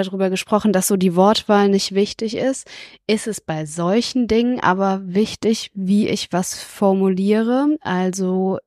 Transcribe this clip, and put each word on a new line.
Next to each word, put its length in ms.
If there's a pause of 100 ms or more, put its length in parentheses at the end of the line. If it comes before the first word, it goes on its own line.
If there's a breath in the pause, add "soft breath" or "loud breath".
darüber 280
gesprochen, 420
dass 160
so 80
die 200
Wortwahl 520
nicht 260
wichtig 440
ist. 280 (400 loud breath)
Ist 200
es 160
bei 240
solchen 600
Dingen 340
aber 440
wichtig, 680
wie 340
ich 240
was 300
formuliere? 1200
Also 840